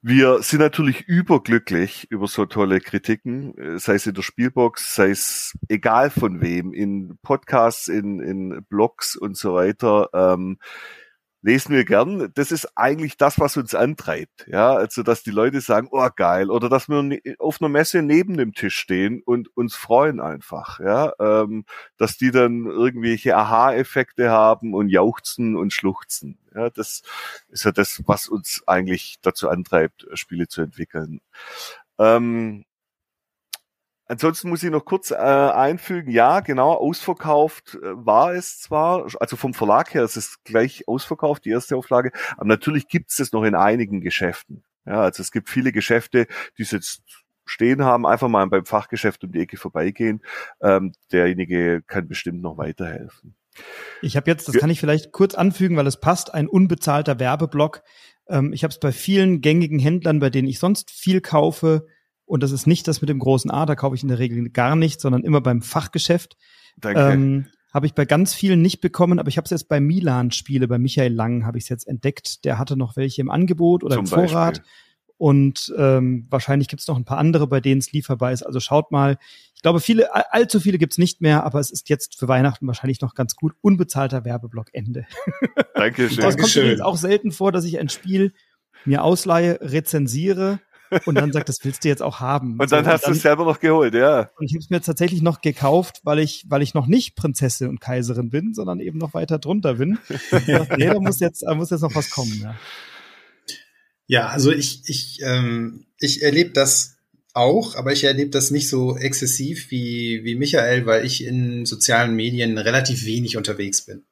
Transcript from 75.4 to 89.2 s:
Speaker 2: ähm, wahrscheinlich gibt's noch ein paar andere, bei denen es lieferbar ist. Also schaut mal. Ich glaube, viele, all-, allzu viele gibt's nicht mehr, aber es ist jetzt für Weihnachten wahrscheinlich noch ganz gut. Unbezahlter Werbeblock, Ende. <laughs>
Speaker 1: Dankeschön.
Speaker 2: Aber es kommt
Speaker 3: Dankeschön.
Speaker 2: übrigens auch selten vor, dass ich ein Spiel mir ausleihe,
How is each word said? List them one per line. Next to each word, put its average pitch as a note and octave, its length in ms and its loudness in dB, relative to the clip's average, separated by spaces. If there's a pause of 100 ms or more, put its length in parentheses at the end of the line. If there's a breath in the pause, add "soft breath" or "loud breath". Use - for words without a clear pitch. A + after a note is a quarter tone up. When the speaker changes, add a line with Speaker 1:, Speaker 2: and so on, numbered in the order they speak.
Speaker 2:
ähm, B2+ 540 2
wahrscheinlich C#3 380 0
gibt's - 200 -12
noch B2+ 80 -2
ein B2 100 -4
paar C#3 120 -4
andere, D3+ 300 2
bei C3+ 120 0
denen C3+ 200 2
es - 120 -6
lieferbar B2+ 420 -2
ist. B2 100 -6
Also B2+ 160 -6
schaut D3 320 0
mal. C#3 260 2 (380 soft breath)
Ich - 80 -20
glaube, E3+ 160 4
viele, A3+ 340 2
all-, - 160 2
allzu A3+ 300 2
viele F#3 180 2
gibt's D#3+ 220 0
nicht F3 220 2
mehr, D3+ 220 4
aber D3 160 -2
es C#3+ 120 -4
ist - 180 -12
jetzt - 300 -4
für C3 80 -4
Weihnachten C3 400 2
wahrscheinlich B2+ 340 -4
noch C3 140 -6
ganz B2 200 -4
gut. D#3 260 -4
Unbezahlter C#3 640 0
Werbeblock, A#2 480 -8
Ende. A#2+ 340 -8 (340)
<laughs> - 320 -2
Speaker 1:
Dankeschön. A#2 460 0
Speaker 2:
Aber A2 80 4
es F#3 80 2
kommt - 40 -4
Speaker 3:
Dankeschön. D3 260 4
Speaker 2:
übrigens A2 160 2
auch F3 160 0
selten G3 340 0
vor, F#3+ 200 0
dass F3+ 140 -2
ich E3+ 140 -6
ein C#3+ 100 -4
Spiel F#3+ 440 0 (520 soft breath)
mir C#3 180 2
ausleihe, F3 560 2